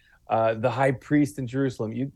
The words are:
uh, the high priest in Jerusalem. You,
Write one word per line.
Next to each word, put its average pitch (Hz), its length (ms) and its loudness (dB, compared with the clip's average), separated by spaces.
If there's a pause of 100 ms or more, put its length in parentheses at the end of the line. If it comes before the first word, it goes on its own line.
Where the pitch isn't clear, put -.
(320)
uh, 113 240 2
the 113 160 0
high 135 220 2
priest 147 440 0
in 131 80 -6
Jerusalem. 123 480 -2
You, 131 220 -4